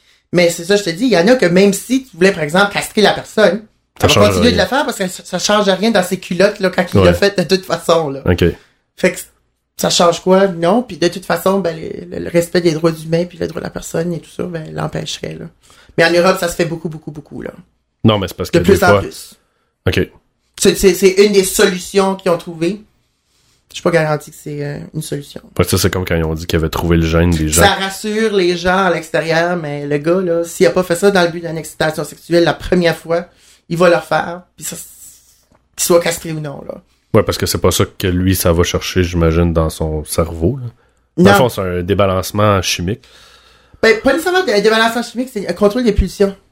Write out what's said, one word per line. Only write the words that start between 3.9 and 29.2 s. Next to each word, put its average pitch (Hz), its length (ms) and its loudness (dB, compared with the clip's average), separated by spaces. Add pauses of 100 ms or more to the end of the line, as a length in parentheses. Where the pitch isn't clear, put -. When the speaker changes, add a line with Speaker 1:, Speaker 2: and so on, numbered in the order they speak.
Speaker 2:
Ça - 80 2
Speaker 1:
elle - 0 -
va - 0 -
Speaker 2:
change - 200 4
Speaker 1:
continuer 98 200 2
Speaker 2:
rien. - 100 2
Speaker 1:
de 208 60 0
le 185 40 -2
faire 285 180 -2
parce 247 120 -6
que 190 100 -2
ça, - 180 -12
ça 185 140 -8
change 208 300 0
rien 190 220 0
dans 214 100 2
ses 180 160 -4
culottes, 196 420 0
là, 185 100 0
quand 180 240 -2
il 196 60 4
Speaker 2:
Ouais. 190 60 6
Speaker 1:
l'a 175 80 4
fait 202 240 0
de 180 60 0 (120)
toute 185 100 -4
façon, 165 440 0
là. 135 160 -8
Speaker 2:
OK. 90 180 2 (520)
Speaker 1:
Fait 175 160 0
que - 80 -12 (580)
ça 170 140 -2
change 170 300 2
quoi ? 190 260 4
Non. 175 340 0
Puis 190 160 -10
de 170 120 0
toute 180 160 -10
façon, 190 340 -2
ben, 170 180 -4
le, - 280 -12 (120)
le, 85 60 -8
le - 60 -8
respect 170 320 0
des 170 100 2
droits 160 220 0 (120)
humains 165 200 -2
puis 175 120 -18
le 175 100 -4
droit 165 120 -8
de - 60 -10
la - 60 -8
personne 170 420 -6
et 160 60 -8
tout - 100 -20
ça, - 140 -8
ben, 160 300 -10
l'empêcherait, 156 640 -8
là. 165 80 -14 (520)
Mais 165 80 4
en 165 60 2
Europe, 180 280 4
ça 175 80 -4
se 170 80 -6
fait 170 100 -2
beaucoup, 160 240 -8
beaucoup, 151 220 -12
beaucoup, 147 300 -16
là. - 100 -12 (520)
Speaker 2:
Non, 110 140 4
mais 95 100 -4
c'est - 100 -10
parce 87 140 -6
Speaker 1:
De - 80 2
Speaker 2:
que 87 40 0
Speaker 1:
plus 95 160 4
Speaker 2:
des - 40 2
Speaker 1:
en 180 60 4
Speaker 2:
fois 101 120 6
Speaker 1:
plus. - 340 -12 (520)
Speaker 2:
Ok. 95 220 0 (500)
Speaker 1:
C'est, 180 160 2
c'est, 190 200 4
c'est 190 160 4 (140)
une 208 80 2
des 196 100 4
solutions 190 720 0
qu'ils 185 160 -2
ont 170 60 0
trouvées. 170 440 -6 (880)
Je - 80 -18
suis - 60 -14
pas 180 80 4
garantie 156 380 0
que - 100 -20
c'est, 147 240 -10
euh, 143 140 -8 (160)
une 156 80 -8
solution. - 400 -12 (160)
Speaker 2:
Ouais, - 80 2
ça, - 140 -2
c'est 90 120 0
comme 92 140 -4
quand 87 100 -2
ils 82 80 0
ont 80 120 -2
dit 82 100 -8
qu'ils 82 140 0
avaient 80 100 -2
trouvé 85 280 0
le 82 100 2
gène 82 240 4
des 78 180 0
gens. 76 140 2
Speaker 1:
Ça 196 80 4
rassure 208 640 -2
les 180 200 2
gens 185 300 0
à 175 60 2
l'extérieur, 165 680 -2